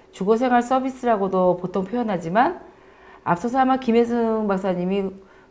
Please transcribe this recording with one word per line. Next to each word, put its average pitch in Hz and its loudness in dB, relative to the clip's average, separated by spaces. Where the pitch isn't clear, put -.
주거생활 240 2
서비스라고도 226 0
보통 185 -4
표현하지만 220 -2
앞서서 233 -2
아마 262 2
김혜승 233 0
박사님이 190 -2